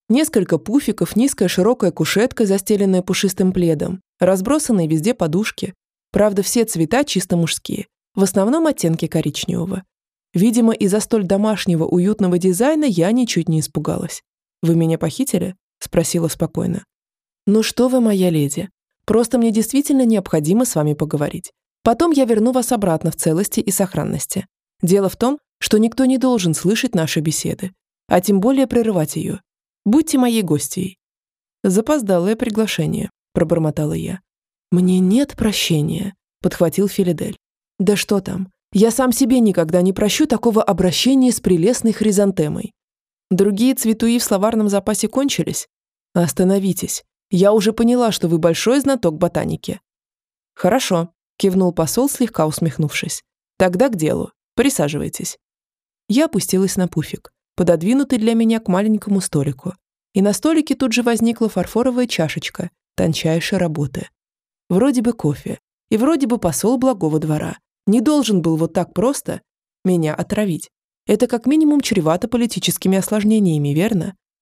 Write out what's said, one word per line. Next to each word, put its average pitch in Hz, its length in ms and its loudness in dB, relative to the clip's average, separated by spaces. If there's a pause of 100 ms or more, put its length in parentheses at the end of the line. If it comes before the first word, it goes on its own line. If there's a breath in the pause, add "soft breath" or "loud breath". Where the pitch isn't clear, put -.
несколько 214 500 2
пуфиков, 208 560 -2
низкая 220 340 0
широкая 196 440 0
кушетка, 214 520 0
застеленная 196 580 2
пушистым 185 500 0
пледом, 175 480 -2 (180)
разбросанные 190 680 0
везде 160 260 0
подушки. 180 600 -4 (360)
Правда, 202 320 2
все 226 220 0
цвета 220 400 0
чисто 185 320 -2
мужские, - 500 -4 (280)
в 196 100 0
основном 214 420 2
оттенки 165 400 -2
коричневого. 175 800 -6 (500)
Видимо, 226 380 4
из-за 202 260 0
столь 214 260 -2
домашнего, 196 600 0
уютного 180 540 0
дизайна 233 460 0
я 185 280 0
ничуть 226 360 -2
не 156 120 0
испугалась. 170 640 -6 (380)
«Вы 165 140 2
меня 165 240 0
похитили?» 185 560 -4 (240)
спросила 165 500 0
спокойно. 175 560 -4 (600)
«Ну 220 160 4
что 240 260 0
вы, 254 120 2
моя 202 300 2
леди, 156 400 -2 (340)
просто 226 340 2
мне 226 140 2
действительно 262 520 2
необходимо 196 600 2
с - 100 -4
вами 151 200 0
поговорить. 151 580 -4 (300)
Потом 311 300 2
я 269 120 2
верну 220 280 2
вас 247 180 -2
обратно 180 400 0
в - 60 -6
целости 170 440 -2
и 202 100 -2
сохранности. - 760 -4 (360)
Дело 190 260 2
в - 80 -10
том, 269 220 0 (200)
что - 200 2
никто 226 260 2
не 254 140 2
должен 226 360 2
слышать 226 400 -2
наши 165 260 -2
беседы, 160 520 -6 (360)
а 180 120 2
тем 196 200 0
более 262 260 2
прерывать 214 500 -2
ее. 160 220 -6 (460)
Будьте 285 340 2
моей 233 240 2
гостьей». 156 560 -4 (640)
«Запоздалое 202 720 0
приглашение», 208 760 -4 (220)
пробормотала 156 600 0
я. 170 260 -8 (500)
«Мне 180 300 2
нет 220 360 2
прощения», 175 800 -2 (260)
подхватил 185 480 0
Филидель. 180 480 -2 (420)
«Да 202 180 2
что 196 240 -2
там? 190 320 -8 (200)
Я 220 180 4
сам 254 220 0
себе 254 280 2
никогда 180 420 2
не 190 100 2
прощу 214 340 0
такого 226 360 2
обращения 226 720 2
с - 80 -6
прелестной 202 520 2
хризантемой. 196 800 0 (580)
Другие 202 440 2
цветуи 226 440 0
в 233 60 -4
словарном 214 440 0
запасе 202 400 -2
кончились? - 600 -4 (460)
Остановитесь. 185 920 -2 (260)
Я 196 220 4
уже 220 200 2
поняла, 233 400 2
что - 160 -2
вы 165 100 2
большой 175 420 2
знаток 240 380 0
ботаники». - 600 -4 (760)
«Хорошо», 180 580 0 (300)
кивнул 185 300 2
посол, 170 360 -2
слегка 208 380 -2
усмехнувшись. 156 800 -4 (340)
«Тогда 185 300 2
к 226 80 -6
делу. 156 340 -2 (240)
Присаживайтесь». 151 840 -2 (680)
Я 277 180 2
опустилась 190 500 0
на 180 100 0
пуфик, - 460 -8 (240)
пододвинутый 202 640 2
для 220 160 0
меня 226 260 2
к 220 80 -8
маленькому 202 520 0
столику. 143 540 -4 (400)
И 190 80 2
на 208 120 2
столике 302 420 0
тут 254 160 -2
же 247 100 0
возникла 226 460 0
фарфоровая 240 580 -2
чашечка - 640 -6 (240)
тончайшей 165 640 -2
работы. 160 500 -4 (600)
Вроде 233 340 2
бы 226 120 0
кофе, - 440 -4 (320)
и 220 60 2
вроде 269 320 2
бы 240 100 0
посол 202 400 0
благого 185 400 0
двора. 156 400 -4 (300)
Не 220 120 4
должен 226 400 2
был 160 160 0
вот 160 160 -2
так 175 220 -4
просто 190 480 -4 (420)
меня 165 300 0
отравить. 190 560 -4 (380)
Это 214 180 2
как 233 200 -2
минимум 294 340 2
чревато 180 480 0
политическими 190 720 -2
осложнениями, 196 720 0
верно? 185 440 -2 (280)